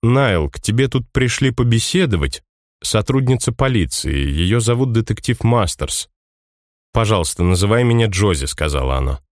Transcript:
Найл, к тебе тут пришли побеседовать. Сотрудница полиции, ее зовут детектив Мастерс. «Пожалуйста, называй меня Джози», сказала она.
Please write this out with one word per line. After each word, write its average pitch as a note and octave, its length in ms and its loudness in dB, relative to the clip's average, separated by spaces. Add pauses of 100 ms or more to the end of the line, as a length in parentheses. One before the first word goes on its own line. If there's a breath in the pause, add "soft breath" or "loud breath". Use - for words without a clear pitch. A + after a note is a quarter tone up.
Найл, A2+ 480 2
к - 100 -14
тебе A#2+ 280 0
тут B2 240 -4
пришли B2+ 400 0
побеседовать. A#2 880 0 (400)
Сотрудница B2+ 680 0
полиции, G2 640 -2
ее D2+ 440 0
зовут A#2+ 320 0
детектив A2+ 520 -2
Мастерс. A2+ 680 0 (840)
«Пожалуйста, G#2 500 0
называй G2+ 400 2
меня A#2 240 4
Джози», F#2 380 0
сказала C#2 520 -2
она. C2+ 240 -4 (120)